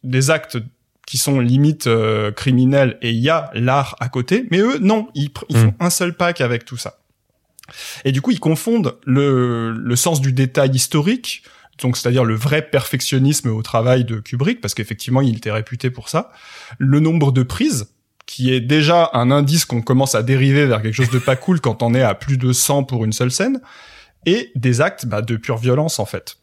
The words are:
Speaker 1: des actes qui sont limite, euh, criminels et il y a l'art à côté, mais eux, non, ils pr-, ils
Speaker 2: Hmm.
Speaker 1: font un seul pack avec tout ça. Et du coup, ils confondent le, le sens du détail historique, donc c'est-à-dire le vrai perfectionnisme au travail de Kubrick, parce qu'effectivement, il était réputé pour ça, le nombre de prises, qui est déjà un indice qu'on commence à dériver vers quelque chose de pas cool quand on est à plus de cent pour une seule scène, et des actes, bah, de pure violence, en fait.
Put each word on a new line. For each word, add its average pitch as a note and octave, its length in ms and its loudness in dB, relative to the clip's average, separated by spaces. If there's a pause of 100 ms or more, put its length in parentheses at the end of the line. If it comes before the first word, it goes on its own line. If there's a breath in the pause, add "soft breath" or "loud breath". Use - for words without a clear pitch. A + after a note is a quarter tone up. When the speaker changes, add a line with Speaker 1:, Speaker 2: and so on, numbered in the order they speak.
Speaker 1:
des C3 260 0
actes D#3 280 -2 (500)
qui C3+ 100 -8
sont C#3 220 0
limite, C#3 480 2
euh, G#2+ 440 0
criminels B2+ 720 2
et A#2+ 100 -2
il A2+ 80 -2
y C3 100 0
a D#3 260 0
l'art B2+ 440 0
à B2+ 100 -6
côté, F#3 420 -2
mais F3 80 2
eux, A#3+ 200 2
non, G#3+ 360 2
ils C#3+ 160 -4
pr-, - 180 -16
ils B2 80 0
Speaker 2:
Hmm. A#2 40 6
Speaker 1:
font G#2+ 180 4
un F3 100 2
seul F3 240 -2
pack F3 280 -2
avec A#2+ 240 -2
tout B2 120 -14
ça. - 220 -12 (1040 loud breath)
Et C3+ 80 0
du C3+ 100 0
coup, B3+ 100 -2
ils - 80 0
confondent D#3+ 680 0
le, B2+ 680 2
le A2+ 240 -2
sens D3+ 260 0
du C3+ 120 0
détail C3+ 400 2
historique, D#3+ 680 -2 (380 soft breath)
donc B2+ 160 -2
c'est-à-dire B2 280 0
le A2 100 0
vrai C#3 260 0
perfectionnisme C3+ 880 0
au A2 120 -2
travail B2 440 2
de A2+ 140 -6
Kubrick, D3 420 -4
parce G2+ 120 -6
qu'effectivement, B2 480 -2
il A#2 160 0
était G#2+ 140 -8
réputé A2 380 -6
pour B2+ 200 -12
ça, F3+ 220 -4 (460 loud breath)
le C3+ 220 2
nombre D#3 320 2
de B2+ 120 2
prises, F3+ 440 -4 (380)
qui B2+ 280 -2
est B2+ 80 0
déjà D#3 520 4
un B2 180 2
indice D3 340 2
qu'on A#2+ 160 -4
commence C3 320 2
à A2 80 2
dériver C3+ 460 2
vers A2 160 2
quelque A2 100 -2
chose B2 160 0
de B2+ 100 0
pas C3 160 2
cool E3+ 260 0
quand A2 200 -2
on A#2 140 2
est C3 80 2
à G#2 100 2
plus C#3 240 -4
de B2+ 160 0
cent C#3+ 300 0
pour B2 220 -4
une G#2+ 80 -2
seule B2 180 -2
scène, B3+ 280 -2 (680 loud breath)
et G#3 280 0
des B2 260 0
actes, F3 260 -2
bah, G#2+ 160 -4
de A#2 140 -4
pure A2+ 200 -4
violence, B2+ 400 0
en G2+ 80 -4
fait. - 380 -12